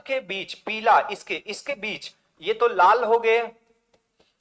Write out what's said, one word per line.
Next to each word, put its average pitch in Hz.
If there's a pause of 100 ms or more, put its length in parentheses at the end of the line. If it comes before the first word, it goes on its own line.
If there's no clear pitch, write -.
के 262
बीच, 190
पीला 208
इसके, 196
इसके 208
बीच, 196 (280)
ये 196
तो 233
लाल 202
हो 226
गए 226 (920)